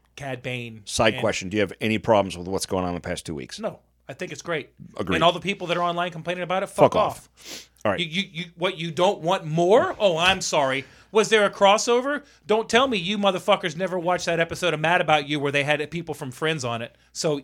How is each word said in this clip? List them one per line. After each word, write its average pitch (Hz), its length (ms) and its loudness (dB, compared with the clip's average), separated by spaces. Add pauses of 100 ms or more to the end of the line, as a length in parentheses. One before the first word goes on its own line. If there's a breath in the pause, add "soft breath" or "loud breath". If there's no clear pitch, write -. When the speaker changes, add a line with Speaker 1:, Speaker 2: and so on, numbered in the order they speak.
(160)
Speaker 1:
Cad 131 280 -10
Bane. 117 420 -10
Speaker 2:
Side 113 300 2
Speaker 1:
And 127 60 -6
Speaker 2:
question. 95 280 -2
Do 104 80 -2
you 104 40 4
have 92 200 0
any 110 160 2
problems 98 400 2
with 87 100 -10
what's 95 200 -4
going 92 160 -2
on 90 60 -4
in 87 60 -4
the 82 60 -8
past 90 240 -8
two 85 80 -8
weeks? 69 260 -12
Speaker 1:
No. 208 200 -10 (280)
I 143 60 -16
think 170 200 -10
it's - 80 -14
great. 160 280 -8 (280)
Speaker 2:
Agreed. 185 180 0
Speaker 1:
And 160 80 2
all 170 80 6
the 170 80 -8
people 180 280 -4
that 170 100 0
are 175 40 0
online 175 300 -2
complaining 175 320 -8
about 185 180 -2
it, 190 60 -4
fuck 190 240 2
Speaker 2:
Fuck - 60 -4
off. 175 400 -2
Speaker 1:
off. - 320 -16 (160)
Speaker 2:
All - 80 4
right. 180 80 -2
Speaker 1:
You, 175 40 -2 (160)
you, 175 120 -8
you, 170 120 -8 (120)
what, 185 200 -4
you 165 140 -8
don't 175 300 0
want 175 240 -2
more? 185 520 4
Oh, 185 200 2
I'm 185 240 2
sorry. 135 420 0 (300 soft breath)
Was 208 160 4
there 214 160 6
a 196 40 0
crossover? 240 720 4 (220 soft breath)
Don't 220 220 0
tell 247 200 4
me 240 100 -2
you 185 200 -2
motherfuckers 185 600 0
never 185 200 -4
watched 175 280 -2
that 170 160 0
episode 165 320 -2
of 151 80 -4
Mad 170 180 4
About 151 300 2
You 147 100 -2
where 139 140 -2
they 143 100 2
had 147 260 -2
people 165 240 -8
from 135 180 -10
Friends 156 340 -4
on 117 160 -6
it. 117 120 -12 (200)
So 151 300 -2